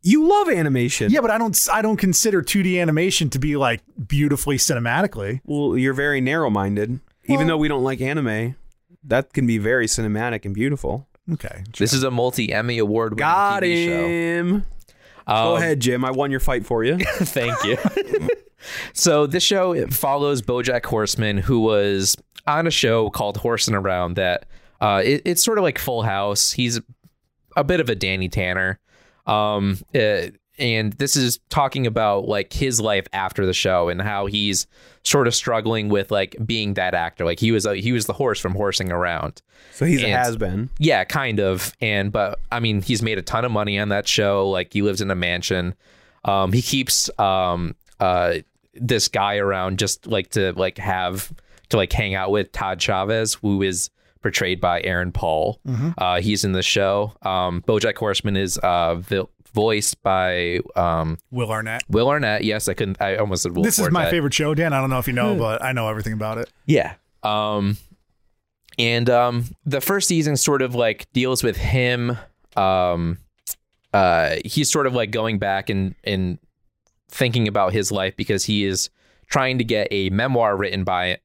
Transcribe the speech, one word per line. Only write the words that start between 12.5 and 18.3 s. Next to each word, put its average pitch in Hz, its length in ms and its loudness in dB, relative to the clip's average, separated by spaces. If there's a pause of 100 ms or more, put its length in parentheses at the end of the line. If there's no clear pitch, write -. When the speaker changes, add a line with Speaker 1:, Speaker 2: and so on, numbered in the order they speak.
Speaker 3:
award 110 340 2
winning 110 60 -4
Speaker 1:
Got 196 420 2
Speaker 3:
T 185 140 0
V 170 120 2
show. 170 220 0
Speaker 1:
him. 170 560 0 (640)
Speaker 3:
Um, 110 160 2
Speaker 1:
Go 117 120 2
ahead, 160 240 2
Jim. 123 240 0
I 131 80 -2
won 139 180 -2
your 135 80 0
fight 127 260 2
for 113 200 0
you. 156 140 2
Speaker 3:
<laughs> 180 60 -2 (140)
Thank 120 460 -2
you. 110 180 0
<laughs> 392 460 -2 (680)